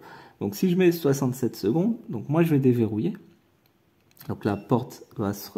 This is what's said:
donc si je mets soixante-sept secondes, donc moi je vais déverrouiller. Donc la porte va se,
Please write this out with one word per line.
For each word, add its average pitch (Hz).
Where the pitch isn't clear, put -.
donc -
si 190
je 170
mets 185
soixante-sept 139
secondes, 170
donc 117
moi 160
je 165
vais 143
déverrouiller. 120
Donc -
la 101
porte -
va 101
se, -